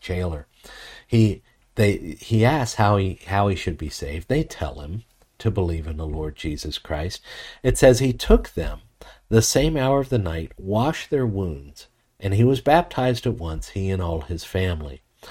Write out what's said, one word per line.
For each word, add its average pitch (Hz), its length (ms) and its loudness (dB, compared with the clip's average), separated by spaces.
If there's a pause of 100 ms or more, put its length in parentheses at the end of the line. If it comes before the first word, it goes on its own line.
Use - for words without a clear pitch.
jailer. 87 460 -4 (600)
He, 110 360 4 (320)
they, 98 440 0
he 110 260 2
asks 135 320 2
how 104 200 4
he, 95 300 -2
how 101 220 2
he 95 80 0
should 82 220 -6
be 76 120 -8
saved. 73 380 -10
They 147 140 0
tell 73 380 -8
him 82 240 -10 (340)
to 110 120 -2
believe 85 360 -2
in 78 120 -6
the 80 80 -6
Lord 78 300 -6
Jesus 76 420 -8
Christ. 80 420 -6 (420)
It 123 160 2
says, 123 200 8
"He 131 140 2
took - 420 4
them 76 260 -6 (480)
the 113 140 6
same 151 340 2
hour 135 240 2
of 131 80 -4
the 127 100 0
night, 82 380 -4
washed 110 540 -2
their 135 160 0
wounds, 80 640 -6 (300)
and 98 160 -2
he 110 80 6
was 127 180 6
baptized 135 640 2
at 117 120 -2
once, 80 320 -6
he 95 200 -4
and 92 120 -2
all 82 200 -4
his 85 220 -8
family. 82 580 -4 (280)